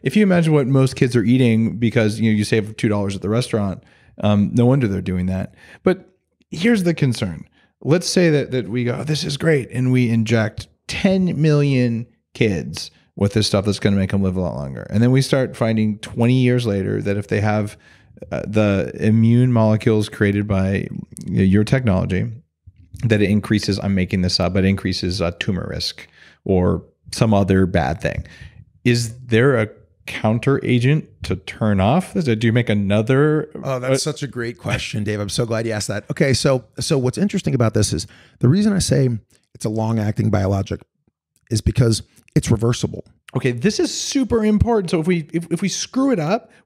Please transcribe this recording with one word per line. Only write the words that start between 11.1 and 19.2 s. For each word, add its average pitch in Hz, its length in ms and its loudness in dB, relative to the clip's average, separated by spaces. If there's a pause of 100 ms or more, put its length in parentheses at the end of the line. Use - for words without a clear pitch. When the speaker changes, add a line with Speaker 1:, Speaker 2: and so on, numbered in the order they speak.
Speaker 1:
million 135 680 2 (260)
kids 90 560 -2 (260)
with 98 180 0
this 107 120 2
stuff 101 200 0
that's 101 140 0
gonna 101 160 2
make 95 160 0
them 98 100 0
live 92 140 -2
a 95 40 -2
lot 80 140 -4
longer. 67 340 -10
And 107 140 0
then 123 80 4
we 131 100 4
start 135 340 -2
finding 110 440 0
twenty 120 420 0
years 123 260 2
later 101 360 -2
that 101 160 -2
if 101 100 -8
they 107 120 0
have, 104 360 -2 (560)
uh, 73 140 -4
the 101 520 0
immune 113 540 4